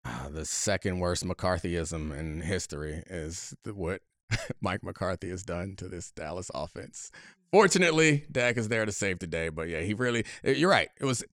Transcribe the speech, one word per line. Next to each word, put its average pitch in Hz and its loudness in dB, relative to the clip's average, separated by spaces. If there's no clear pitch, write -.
Ah, 62 -8
the 78 -6
second 95 0
worst 87 0
McCarthyism 85 -2
in 80 -6
history 78 -4
is 82 -8
the, 110 -8
what 92 -4
<laughs> - -4
Mike 95 -2
McCarthy 92 -4
has 90 -6
done 92 -6
to 95 -10
this 87 -10
Dallas 80 -8
offense. - -8
Fortunately, 160 6
Dak 123 2
is 110 0
there 110 2
to 104 0
save 95 0
the 92 -6
day, 82 0
but 80 -4
yeah, 80 -2
he 98 0
really, 117 0
you're 139 4
right. 117 6
It 139 -2
was 127 0